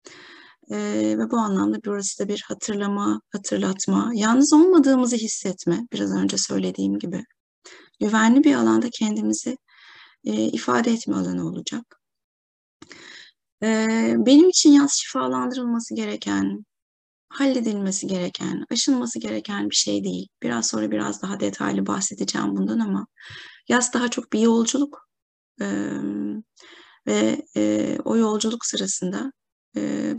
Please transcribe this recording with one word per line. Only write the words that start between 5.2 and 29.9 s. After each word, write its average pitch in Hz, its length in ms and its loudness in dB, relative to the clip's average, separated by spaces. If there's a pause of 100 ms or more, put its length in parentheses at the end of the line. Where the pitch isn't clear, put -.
biraz 202 220 -2
önce 196 220 0
söylediğim 196 600 -2
gibi. 185 240 -8 (760)
Güvenli 220 440 4
bir 285 120 6
alanda 233 340 4
kendimizi, 214 680 -4 (640)
e, 220 100 -4
ifade 233 580 0
etme 226 240 -2
alanı 180 320 -2
olacak. - 540 -10 (1600)
Ee, 220 540 0
benim 277 320 8
için 320 220 6
yas 285 220 8
şifalandırılması 254 1000 -2
gereken, 208 720 -4 (640)
halledilmesi 226 800 -2
gereken, 185 640 -6
aşılması 240 480 -2
gereken 208 500 -6
bir - 60 -4
şey - 280 0
değil. 185 240 -6 (160)
Biraz 240 240 -2
sonra 107 240 -2
biraz 208 300 -4
daha 196 180 -8
detaylı 196 460 -4
bahsedeceğim 196 720 -4
bundan 202 220 0
ama 202 280 -4 (600)
yas 247 240 0
daha 240 140 0
çok - 260 -6
bir 214 60 0
yolculuk. 233 680 0 (540)
Ee, 202 300 -6 (1160)
ve, 208 380 0 (120)
e, - 480 0
o 220 120 0
yolculuk 220 480 0
sırasında, 196 640 -4 (460)
e, - 420 -4